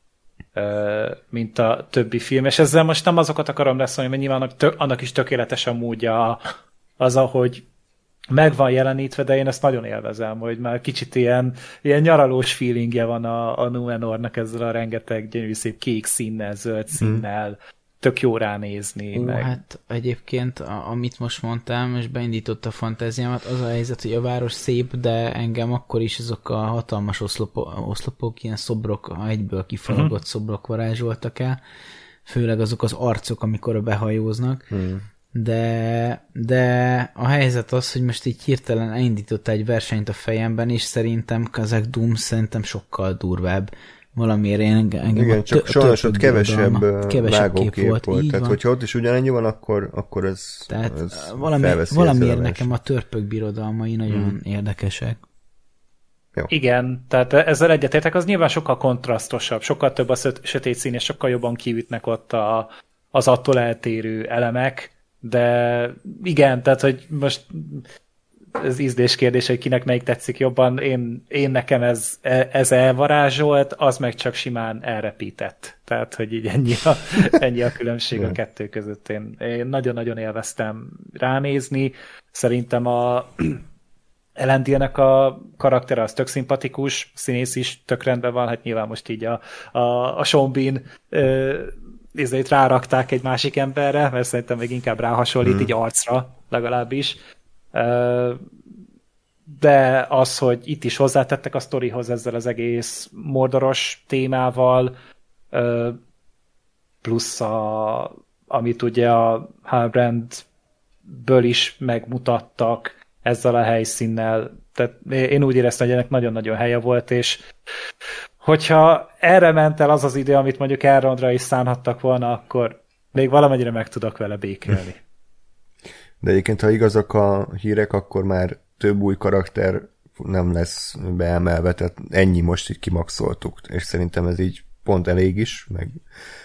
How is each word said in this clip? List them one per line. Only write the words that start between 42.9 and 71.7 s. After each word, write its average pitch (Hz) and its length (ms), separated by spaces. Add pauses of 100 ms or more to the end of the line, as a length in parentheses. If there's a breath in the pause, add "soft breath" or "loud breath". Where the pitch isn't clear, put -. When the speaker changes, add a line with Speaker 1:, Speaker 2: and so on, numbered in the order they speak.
Speaker 3:
durvább. 90 580 (440 loud breath)
Valamiért 107 460
én, 110 160
engem 107 400
Speaker 2:
Igen, 113 220
Speaker 3:
a 104 40
Speaker 2:
csak 147 200
Speaker 3:
tö-, - 80
Speaker 2:
sajnos 131 340
ott 110 80
Speaker 3:
törpök 107 320
birodalma, 104 340
Speaker 2:
kevesebb, 101 260
ö, - 20
Speaker 3:
kevesebb 107 340
Speaker 2:
vágókép 98 320
Speaker 3:
kép 98 160
volt. 110 160
Speaker 2:
volt. 95 180
Speaker 3:
Így 151 40
Speaker 2:
Tehát, 147 140
Speaker 3:
van. 123 80
Speaker 2:
hogyha 127 220
ott 127 120
is 110 120
ugyanennyi 123 340
van, 120 160
akkor, 104 500
akkor 98 300
ez, 95 180 (240)
Speaker 3:
Tehát, 110 340
Speaker 2:
ez 82 360
Speaker 3:
valami-, 143 300
Speaker 2:
felveszi 87 280
Speaker 3:
valamiért 143 360
Speaker 2:
ezzel 120 140
a - 20
Speaker 3:
nekem 123 200
a 123 100
Speaker 2:
versenyt. 123 240
Speaker 3:
törpök 107 280
birodalmai 107 680
nagyon 107 240
Speaker 2:
Mhm. 98 220
Speaker 3:
érdekesek. 104 720 (1200)
Speaker 2:
Jó. - 140
Speaker 1:
Igen, 127 600
tehát 127 240
ezzel 156 380
egyetértek, 151 440
az 180 100
nyilván 170 240
sokkal 147 280
kontrasztosabb, 123 840
sokkal 139 300
több 127 160
a 131 60
szöt-, 127 280
sötét 127 340
szín, 123 180
és 120 100
sokkal 143 260
jobban 120 240
kiütnek 117 520
ott 113 260
a, 110 360 (420 loud breath)
az 131 180
attól 127 300
eltérő 113 720
elemek, 120 720 (240)
de 120 720 (280)
igen, 139 400
tehát, 135 180
hogy 135 300
most 139 360 (1160 loud breath)
ez 127 140
ízlés 123 380
kérdés, 123 300
hogy 123 120
kinek 127 260
melyik 123 180
tetszik - 360
jobban, 127 400
én, 127 500
én 139 220
nekem 127 320